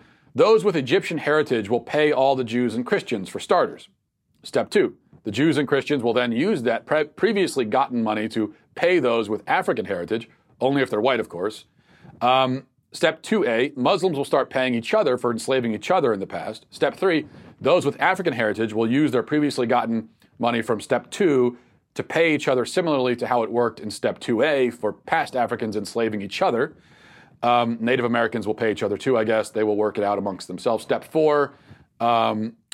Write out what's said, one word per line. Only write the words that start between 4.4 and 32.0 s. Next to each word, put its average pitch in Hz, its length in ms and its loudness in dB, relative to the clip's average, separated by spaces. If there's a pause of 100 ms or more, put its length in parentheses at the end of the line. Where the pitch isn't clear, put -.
Step - 300 -2
two, 160 240 2 (280)
the 110 80 -8
Jews 135 260 2
and 143 100 0
Christians 139 340 0
will 117 120 0
then 123 180 2
use 147 320 0
that 113 240 -2
pre-, 151 160 2
previously 180 600 0
gotten 127 360 0
money 110 280 -2
to 107 260 -4 (180)
pay 180 240 2
those 117 320 0
with 107 160 -4
African 139 400 -2
heritage, 95 420 -4 (320)
only 139 220 2
if 123 80 -2
they're 107 100 0
white, 123 200 2
of - 100 -4
course. 95 360 -6 (540)
Um, 131 460 2 (260)
step 160 300 -2
two 214 240 0
A, 123 300 0
Muslims 160 420 0
will 139 80 -2
start 139 240 0
paying 127 240 0
each 117 200 -4
other 151 240 2
for 120 140 0
enslaving 117 420 0
each - 180 -4
other 143 220 2
in 98 60 -4
the 95 80 -8
past. - 440 -10
Step - 240 -2
three, 170 320 2 (320)
those 156 260 2
with 143 140 -2
African 170 340 0
heritage 110 400 -2
will 113 160 0
use 135 220 2
their 117 120 2
previously 147 420 -2
gotten 113 440 0 (300)
money 120 220 0
from 110 180 -2
step - 300 -2
two 131 480 2 (380)
to - 80 -6
pay 160 320 2
each 139 120 -2
other 127 180 2
similarly 139 500 0
to 120 100 -6
how 120 160 0
it 107 100 -4
worked 117 280 0
in 107 100 -10
step 101 300 -4
two 117 240 0
A 139 260 2
for - 240 -6
past - 420 -4
Africans 117 400 -2
enslaving 107 460 -4
each - 200 -4
other. 147 340 0 (680)
Um, 120 380 2
Native 120 240 0
Americans 117 420 0
will 110 60 0
pay 113 180 0
each 101 120 -4
other 101 140 -2
too, 127 200 0
I 113 60 2
guess. 110 260 0
They 107 140 -2
will 107 120 0
work 104 220 -2
it 104 60 -2
out 101 140 0
amongst 98 300 -6
themselves. 107 360 -4
Step 113 200 -2
four, 147 500 2 (460)
um, 113 540 2 (200)